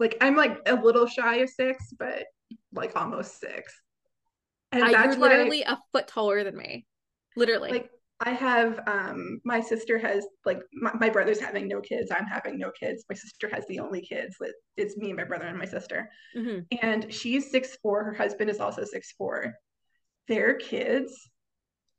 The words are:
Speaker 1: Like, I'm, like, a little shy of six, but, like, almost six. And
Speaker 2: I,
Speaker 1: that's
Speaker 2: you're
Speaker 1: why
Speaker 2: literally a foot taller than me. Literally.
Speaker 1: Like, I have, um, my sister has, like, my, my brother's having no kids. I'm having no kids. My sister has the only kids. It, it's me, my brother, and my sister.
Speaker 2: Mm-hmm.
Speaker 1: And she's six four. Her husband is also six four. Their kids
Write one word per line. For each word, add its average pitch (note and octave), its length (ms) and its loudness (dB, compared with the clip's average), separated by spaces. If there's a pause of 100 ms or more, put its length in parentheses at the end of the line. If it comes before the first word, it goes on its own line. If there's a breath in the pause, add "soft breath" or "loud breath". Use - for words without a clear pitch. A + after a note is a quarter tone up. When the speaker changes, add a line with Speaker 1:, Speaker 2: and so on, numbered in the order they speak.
Speaker 1:
Like, A3+ 200 2
I'm, C4+ 140 6
like, C#4+ 320 4
a B3 80 6
little A#3 320 6
shy A#3 300 0
of C4 140 2
six, C4 460 -2
but, - 280 -6 (480)
like, B2+ 240 -4
almost F#3+ 420 -4
six. - 340 -12 (1000)
And B3 100 4
Speaker 2:
I, A3+ 80 8
Speaker 1:
that's B3 260 8
Speaker 2:
you're B3+ 40 -2
Speaker 1:
why B3+ 80 10
Speaker 2:
literally D4 340 6
a C4 160 -2 (140)
foot - 160 0
taller G#3 340 2
than G3 140 -6
me. - 300 -12 (500)
Literally. A3+ 340 2
Speaker 1:
Like, A#3+ 200 -4 (300)
I A#3 100 -2
have, A#3+ 580 2
um, G3 560 -4
my A#3 160 0
sister A3+ 380 0
has, G3+ 280 -2 (180)
like, F#3 140 0 (140)
my, A3 220 -4
my A3+ 140 2
brother's G#3 300 2
having G3+ 300 -6
no G3+ 120 -6
kids. G#3+ 300 -6
I'm F#3 160 -2
having - 320 -8
no F#3+ 140 -8
kids. - 360 -8
My G3 60 -10
sister G#3+ 400 -10
has G3+ 140 -8
the F#3+ 100 -8
only F#3+ 220 -6
kids. - 400 -8
It, - 160 -8 (200)
it's G3+ 200 -4
me, G3+ 160 -6
my E3+ 100 -8
brother, E3+ 240 -6
and F3 100 -8
my F#3+ 100 -8
sister. F#3+ 440 -8 (260 soft breath)
Speaker 2:
Mm-hmm. A3+ 460 -6
Speaker 1:
And A3 320 -2
she's C4 380 -2
six C4 280 0
four. G#3 220 0
Her G#3+ 120 -6
husband G#3+ 360 -2
is G3+ 80 -4
also G#3 240 -6
six - 300 -10
four. - 420 -6 (720)
Their A3 280 2
kids - 760 -4 (680)